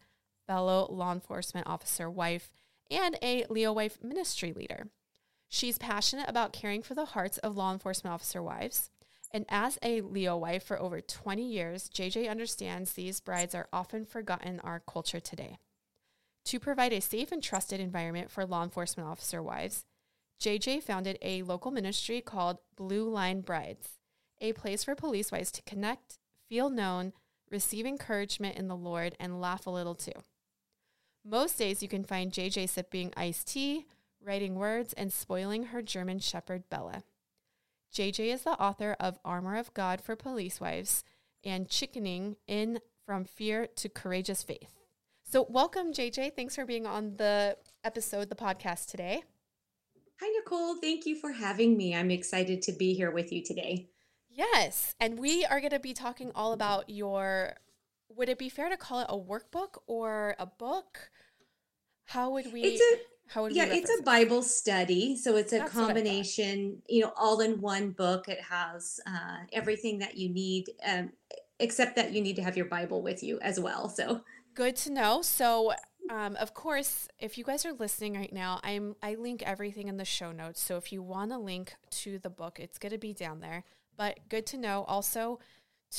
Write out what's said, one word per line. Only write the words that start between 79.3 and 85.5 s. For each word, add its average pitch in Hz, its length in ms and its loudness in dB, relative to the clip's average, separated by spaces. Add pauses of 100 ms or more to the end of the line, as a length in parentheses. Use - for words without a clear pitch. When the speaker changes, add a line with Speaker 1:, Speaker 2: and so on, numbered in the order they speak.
Speaker 1:
everything 202 400 -4
in 196 100 -4
the 190 80 -4
show 170 280 -4
notes. 165 280 -8
So 180 160 -2
if 175 160 -8
you 190 100 -6
want 190 280 -4
a 254 80 -6
link 190 360 -8 (160)
to 196 280 -6
the 185 120 -8
book, 175 280 -12
it's - 200 -12
gonna 208 200 -6
be 214 140 -8
down 160 280 -8
there. 165 220 -8 (340)
But 208 220 -2 (100)
good 220 180 -2
to 277 120 -8
know 202 300 0
also 226 500 0 (600)